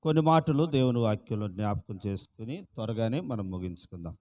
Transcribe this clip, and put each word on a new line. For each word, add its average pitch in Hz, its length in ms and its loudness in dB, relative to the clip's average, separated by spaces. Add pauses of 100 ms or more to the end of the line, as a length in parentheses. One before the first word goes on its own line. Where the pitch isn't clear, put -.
కొన్ని 156 200 4
మాటలు 156 440 4
దేవుని 131 340 2
వాక్యంలో 107 480 0
జ్ఞాపకం 104 600 -4
చేసుకుని 113 560 -8
త్వరగానే 113 560 -4
మనం 107 320 -6
ముగించుకుందాం. 87 680 -8